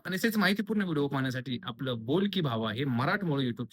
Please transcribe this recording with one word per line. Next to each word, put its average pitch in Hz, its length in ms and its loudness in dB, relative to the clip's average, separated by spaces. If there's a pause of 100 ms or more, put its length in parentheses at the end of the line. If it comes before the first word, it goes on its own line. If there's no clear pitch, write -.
आणि 180 120 -2
असेच 220 200 0
माहितीपूर्ण 208 460 2
व्हिडिओ 151 260 0
पाहण्यासाठी 131 540 -2
आपलं 123 420 -4
बोल 175 280 2
की 185 80 -2
भावा 113 320 0
हे 127 120 -2
मराठमोळं 143 580 0
YouTube 120 300 -2